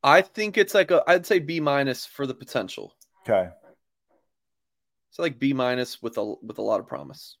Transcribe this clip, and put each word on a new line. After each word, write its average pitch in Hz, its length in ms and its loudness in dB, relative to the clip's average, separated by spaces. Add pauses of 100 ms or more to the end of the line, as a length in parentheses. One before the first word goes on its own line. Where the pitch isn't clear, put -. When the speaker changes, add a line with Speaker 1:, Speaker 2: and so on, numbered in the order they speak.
Speaker 1:
I 156 200 6
think 214 360 -4
it's 196 160 2
like 185 180 4
a, 170 160 4
I'd 175 180 4
say 190 140 2
B 160 200 -4
minus 139 460 0
for - 200 -8
the 127 80 -8
potential. - 640 -8 (260)
Speaker 2:
Okay. 95 280 0 (1600)
Speaker 1:
So, - 100 -10
like, 151 160 -4
B 135 160 0
minus 123 480 -2
with 113 160 -8
a, 104 240 -6
with 110 160 -14
a - 40 -8
lot 107 180 0
of - 80 -10
promise. - 540 -14